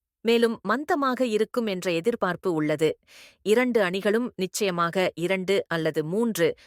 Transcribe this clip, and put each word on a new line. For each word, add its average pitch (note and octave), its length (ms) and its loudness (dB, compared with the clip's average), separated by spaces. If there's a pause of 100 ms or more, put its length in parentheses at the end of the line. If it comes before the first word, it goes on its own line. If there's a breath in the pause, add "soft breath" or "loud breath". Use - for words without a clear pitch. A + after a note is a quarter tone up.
(220)
மேலும் A#3 400 2
மந்தமாக C4 600 -2
இருக்கும் A3 440 0
என்ற F#3 260 -2
எதிர்பார்ப்பு F3+ 600 -2
உள்ளது. D#3 440 0 (440 loud breath)
இரண்டு A3+ 400 2
அணிகளும் G3+ 540 0
நிச்சயமாக F3+ 800 0
இரண்டு F#3 520 0
அல்லது D#3+ 360 -2
மூன்று F3 520 0 (120)